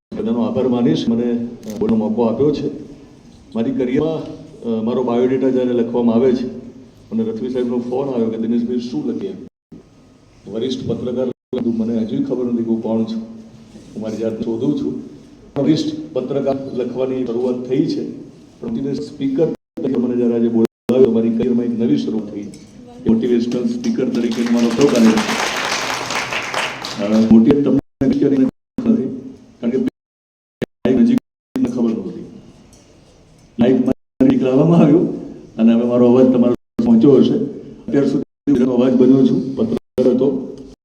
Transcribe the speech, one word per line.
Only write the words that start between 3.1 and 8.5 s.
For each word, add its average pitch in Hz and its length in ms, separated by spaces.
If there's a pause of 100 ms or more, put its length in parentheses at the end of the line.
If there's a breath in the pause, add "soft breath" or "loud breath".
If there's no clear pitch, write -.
મારી 233 160
કરિયરમાં, 147 520 (400)
અ, 113 200
મારો 123 200
બાયોડેટા 127 480
જ્યારે 123 220
લખવામાં 117 440
આવે 127 160
છે - 140 (640)
અને 113 140
રથવી 117 260
સાહેબનો 123 280
ફોન 123 300
આવ્યો 117 220
કે 113 80
"દિનેશભાઈ, 117 420